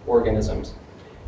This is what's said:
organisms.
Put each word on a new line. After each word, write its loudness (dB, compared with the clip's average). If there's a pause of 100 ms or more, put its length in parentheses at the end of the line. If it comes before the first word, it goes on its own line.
organisms. 0 (540)